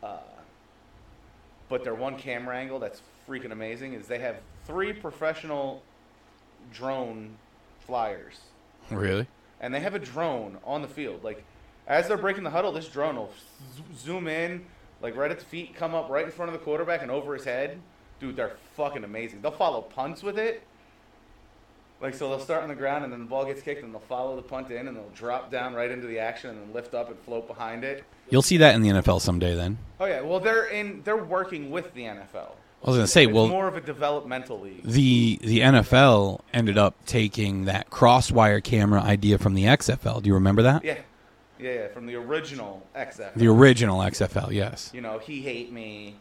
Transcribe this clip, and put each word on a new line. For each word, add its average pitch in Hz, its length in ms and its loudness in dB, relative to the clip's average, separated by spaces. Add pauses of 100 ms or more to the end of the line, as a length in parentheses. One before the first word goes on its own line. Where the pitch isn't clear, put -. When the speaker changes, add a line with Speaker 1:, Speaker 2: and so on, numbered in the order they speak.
Speaker 1:
Uh, 101 140 -12 (1500)
but 127 140 -6
their 117 120 -8
one 131 220 -8
camera 123 380 -10
angle 131 220 -10
that's 113 240 -12 (260)
freaking 127 240 -12
amazing 117 420 -12
is 101 140 -16
they 120 120 -8
have 120 160 -8 (300)
three 190 280 -6
professional 151 880 -8 (920)
drone 117 640 -10 (440)
flyers. 113 640 -8 (500)
Speaker 2:
Really? 98 360 -2 (320)
Speaker 1:
And 123 140 -10
they 139 60 -4
have 185 160 -6
a 196 40 -4
drone 127 640 -6
on 143 180 -6
the 139 60 -12
field. 101 360 -12
Like, 107 200 -10 (440)
as 165 200 2
they're 208 100 0
breaking 190 260 -4
the 165 60 -6
huddle, 175 220 -2
this 156 160 -10
drone 143 280 -4
will 110 160 -10 (440)
z-, 147 80 -20 (140)
zoom 170 300 -8
in, 175 380 -6 (360)
like, 117 160 -8
right 147 140 -2
at 170 80 -10
the - 60 -20
feet, 165 300 -14
come 165 200 -6
up 160 140 -4
right 143 140 -2
in 165 80 -8
front 170 220 -8
of 165 40 -10
the 160 60 -14
quarterback 165 380 -4
and 127 100 -8
over 143 220 -6
his 131 100 -10
head. 139 360 -6 (400)
Dude, 131 180 -10
they're 113 180 -6 (200)
fucking 143 280 -6
amazing. 107 380 -12
They'll 147 100 -4
follow 147 300 -2
punts 139 420 -10
with 202 140 -6
it. 226 260 -4 (1400)
Like, 135 120 -8
so 135 160 -8
they'll 135 100 -4
start 156 240 -4
on 151 60 -10
the 143 60 -10
ground, 139 300 -4
and 123 80 -10
then 120 80 -14
the 117 40 -14
ball 135 200 -4
gets 139 160 -8
kicked, 143 220 -8
and 113 100 -16
they'll 107 80 -14
follow 131 340 -6
the 127 60 -10
punt 127 300 -12
in, 123 160 -10
and 120 100 -14
they'll 101 180 -16
drop 120 340 -8
down 123 240 -6
right 120 160 -4
into 123 180 -10
the 113 120 -6
action 117 300 -8
and 110 120 -16
then 104 120 -18
lift 117 200 -10
up 117 160 -6
and 113 100 -14
float 117 280 -8
behind 117 380 -10
it. 139 180 -8 (260)
Speaker 2:
You'll 131 120 6
see 180 160 4
that 151 180 10
in 113 60 4
the 107 80 6
N 98 60 6
F 92 120 4
L 92 120 4
someday 87 340 2
then. 87 240 -2 (220)
Speaker 1:
Oh, 185 60 -2
yeah. 160 160 -2
Well, 170 180 -2
they're 220 260 2
in, 208 380 -6
they're 214 120 -2
working 180 540 -4
with 170 240 -8
the 123 120 -12
N 107 120 -10
F 98 180 -18
L. - 200 -12 (280)
Speaker 2:
I - 60 -2
was 127 80 4
gonna 107 100 4
say, 151 180 8
Speaker 1:
It's 107 80 4
Speaker 2:
well, 110 140 6
Speaker 1:
more 190 200 0
of 185 100 -6
a 165 40 -10
developmental 131 760 -6
league. 95 240 -16
Speaker 2:
the, 120 580 4
the 113 200 4
N 131 140 8
F 117 180 6
L 110 480 8 (120)
ended 107 240 4
up 101 180 6 (100)
taking 101 600 0
that 95 240 -2
crosswire 117 720 6
camera 104 400 4
idea 104 360 4
from 98 160 2
the 95 140 4
X 139 220 4
F 127 160 0
L. 110 160 -2
Do 104 80 2
you 98 40 8
remember 95 300 6
that? 139 220 4
Speaker 1:
Yeah. 156 120 -4 (600)
Yeah, 127 140 -6
yeah, 110 140 -6
from 120 200 -14
the 120 80 -10
original 120 800 -8
X - 280 -10
F 101 60 -10
L. 95 100 -14
Speaker 2:
The 113 100 6
original 113 540 8
X 95 180 -2
F 95 160 -2
L, 95 160 -4
yes. 101 420 -6
Speaker 1:
You 123 60 -14
know, 113 200 -10
He 139 220 -12
Hate 120 300 -10
Me. 104 500 -14